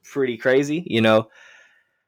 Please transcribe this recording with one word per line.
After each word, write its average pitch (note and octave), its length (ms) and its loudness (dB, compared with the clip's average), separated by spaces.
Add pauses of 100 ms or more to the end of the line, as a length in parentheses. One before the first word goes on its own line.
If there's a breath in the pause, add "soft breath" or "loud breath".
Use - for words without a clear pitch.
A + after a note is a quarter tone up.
pretty B2+ 340 -4
crazy. C#3+ 480 0
You A2+ 160 -2
know, A2 280 2 (800 soft breath)